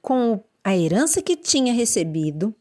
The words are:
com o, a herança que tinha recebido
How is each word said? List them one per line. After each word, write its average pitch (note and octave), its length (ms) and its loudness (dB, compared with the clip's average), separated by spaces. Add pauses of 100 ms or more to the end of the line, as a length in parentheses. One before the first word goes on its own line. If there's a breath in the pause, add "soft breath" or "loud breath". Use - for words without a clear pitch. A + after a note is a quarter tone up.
com A#3+ 320 0
o, G3+ 100 -8 (200)
a G3 120 2
herança F#3+ 460 2
que F4 140 0
tinha C4 360 0
recebido E3 880 -2